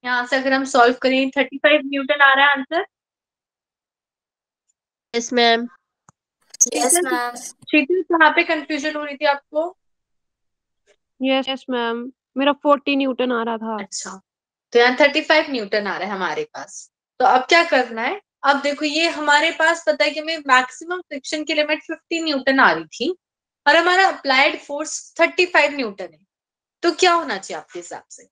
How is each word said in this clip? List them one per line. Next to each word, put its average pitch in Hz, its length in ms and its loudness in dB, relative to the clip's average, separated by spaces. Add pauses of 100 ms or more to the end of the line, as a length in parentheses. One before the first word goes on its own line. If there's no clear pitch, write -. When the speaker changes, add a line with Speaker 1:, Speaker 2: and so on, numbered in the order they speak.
Speaker 1:
यहाँ 247 240 -2
से 269 80 -2
अगर 269 180 0
हम 269 140 0
सॉल्व 254 340 4
करें, 262 280 0
थर्टी 269 280 -4
फ़ाइव 294 280 2
न्यूटन 277 360 -2
आ 269 120 6
रहा 269 120 4
है 285 60 4
आंसर। 311 340 -4 (2250)
Speaker 2:
यस, 240 200 -6
मैम। 233 340 2 (1040)
Speaker 3:
यस, 269 120 0
Speaker 1:
शीतल, 277 240 0
Speaker 3:
मैम। 240 260 -2
Speaker 1:
शीतल, 311 680 -2
कहाँ 320 280 4
पे 330 140 0
कन्फ्यूजन 302 500 -4
हो 302 100 -6
रही 285 120 -10
थी 302 100 -4
आपको? 294 400 -2 (1500)
Speaker 4:
यस, 262 300 0
यस, 269 200 -8
मैम। 240 420 -4 (260)
मेरा 277 160 2
फ़ोर्टी 285 420 0
न्यूटन 254 360 -2
आ 233 120 -2
रहा 233 140 -4
था। 220 260 -8
Speaker 1:
अच्छा, 196 360 -12 (540)
तो 240 60 6
यहाँ 247 200 4
थर्टी 302 220 4
फ़ाइव 311 300 2
न्यूटन 208 360 -4
आ 175 100 -6
रहा 180 100 -8
है 208 80 -6
हमारे 160 280 -4 (100)
पास। - 380 -16 (280)
तो 254 60 4
अब 254 240 4
क्या 339 160 6
करना 247 360 -2
है? 330 180 -6 (240)
अब 269 180 2
देखो, 285 240 -4
ये 311 240 0
हमारे 294 500 0
पास 330 280 0
पता 302 160 0
है 302 80 0
कि 294 80 -8
हमें 311 180 -8 (100)
मैक्सिमम 294 540 0
फ्रिक्शन 302 420 -8
की 311 100 -6
लिमिट 302 300 -2
फिफ्टी 330 400 -8
न्यूटन 269 360 0
आ 208 120 6
रही 165 160 -4
थी 254 220 -6 (560)
और 294 100 6
हमारा 359 340 4
अप्लाइड 277 520 0
फोर्स - 580 -10
थर्टी 339 280 2
फ़ाइव 294 280 0
न्यूटन 208 380 -8
है, - 100 -20 (600)
तो 339 100 2
क्या 349 200 2
होना 285 240 -2
चाहिए 190 220 -12
आपके - 200 -16
हिसाब - 300 -16
से? 185 220 -20